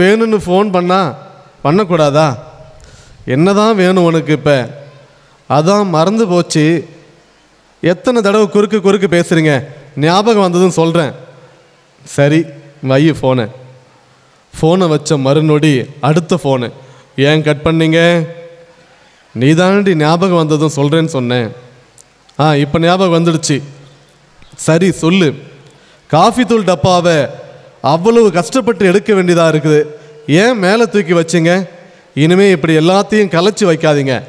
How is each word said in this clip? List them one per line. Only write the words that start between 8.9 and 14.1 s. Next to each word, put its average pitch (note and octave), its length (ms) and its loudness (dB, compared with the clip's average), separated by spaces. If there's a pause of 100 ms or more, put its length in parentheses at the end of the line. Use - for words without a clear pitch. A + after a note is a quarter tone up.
பேசுறீங்க? D#3+ 580 0 (320)
ஞாபகம் G3+ 460 0
வந்ததும் F3+ 380 0
சொல்றேன். E3 320 0 (920)
சரி, D3+ 400 0 (380)
வை C#3 280 2
ஃபோனை. B2+ 400 -2 (1080)